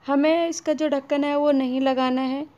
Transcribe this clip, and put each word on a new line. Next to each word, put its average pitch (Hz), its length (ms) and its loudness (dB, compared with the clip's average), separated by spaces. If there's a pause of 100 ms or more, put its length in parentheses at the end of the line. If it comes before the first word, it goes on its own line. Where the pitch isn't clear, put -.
हमें 311 420 2
इसका 311 260 -4
जो 302 140 -2
ढक्कन 285 360 -2
है 285 120 -2
वो 294 160 2
नहीं 262 280 0
लगाना 262 420 0
है 269 240 -4 (120)